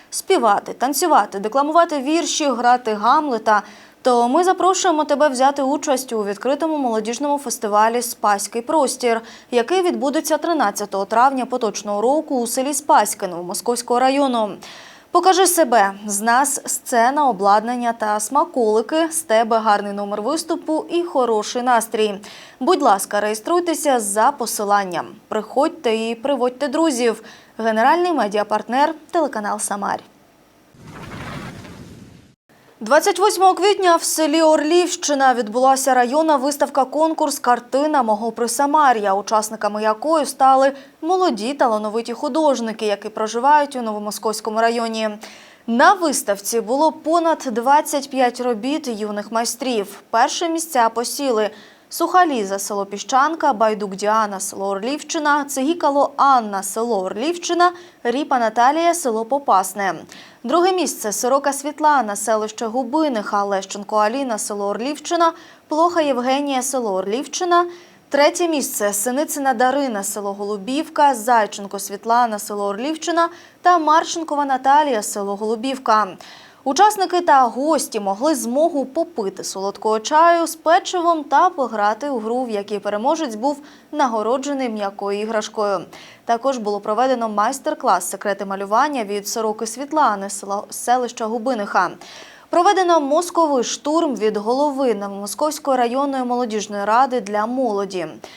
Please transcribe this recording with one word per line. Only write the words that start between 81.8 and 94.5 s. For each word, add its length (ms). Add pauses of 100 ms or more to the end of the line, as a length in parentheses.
у 80
гру, 260
в 60
якій 280
переможець 560
був 280 (300)
нагороджений 760
м'якою 520
іграшкою. 600 (440)
Також 340
було 220
проведено 480
майстер-клас 800
«Секрети 340
малювання» 600
від 240
Сороки 380
Світлани, 640
села-, 400
селища 560
Губиниха. 640 (600)
Проведено 500
мозковий 640
штурм 500
від 220
голови 580